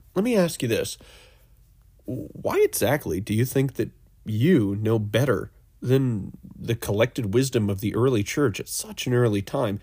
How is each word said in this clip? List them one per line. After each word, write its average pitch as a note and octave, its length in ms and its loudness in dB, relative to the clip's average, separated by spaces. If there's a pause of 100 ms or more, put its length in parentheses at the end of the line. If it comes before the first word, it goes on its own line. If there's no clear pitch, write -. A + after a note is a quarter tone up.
(160)
let F#3 80 0
me A#3+ 140 2
ask F3 240 2
you A#2 80 0
this. - 280 -2 (1080)
Why - 580 -4
exactly G2 560 0
do G#2+ 140 -4
you A2 100 2
think C3+ 300 0
that - 180 -4 (320)
you G#2+ 540 2
know A2 220 2
better G#2+ 520 0 (300)
than B2 500 0 (260)
the A2+ 180 -4
collected A2 580 -2
wisdom A#2+ 360 2
of G2 120 -4
the G#2+ 120 -2
early A#2 300 2
church B2 380 0
at - 80 -12
such - 360 -8
an B2 80 0
early A2+ 280 2
time, G2+ 400 -4